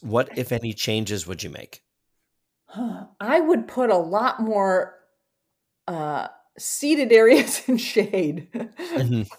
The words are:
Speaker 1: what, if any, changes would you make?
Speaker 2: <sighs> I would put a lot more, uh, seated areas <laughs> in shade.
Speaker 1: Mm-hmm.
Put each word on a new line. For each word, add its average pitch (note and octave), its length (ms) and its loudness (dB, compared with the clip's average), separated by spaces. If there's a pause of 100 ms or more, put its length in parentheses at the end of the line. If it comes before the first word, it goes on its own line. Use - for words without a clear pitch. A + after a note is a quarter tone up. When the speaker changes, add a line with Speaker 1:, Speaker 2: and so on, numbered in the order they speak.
Speaker 1:
what, A#2 360 -2
if B2 140 -4
any, A#2 220 -4
changes G#2 520 -4
would F2 160 -10
you F2 80 -12
make? - 320 -18 (880)
Speaker 2:
<sighs> - 60 -20 (440)
I B3 200 2
would D#4 300 2
put B3 200 0
a F#3+ 80 6
lot G3+ 440 0
more, G3 540 0 (920)
uh, D3+ 400 -4 (300)
seated C#4+ 560 -2
areas A#3 500 6
<laughs> - 40 -20
in B3+ 100 2
shade. F3 760 -2
Speaker 1:
Mm-hmm. A#3 680 -4 (180)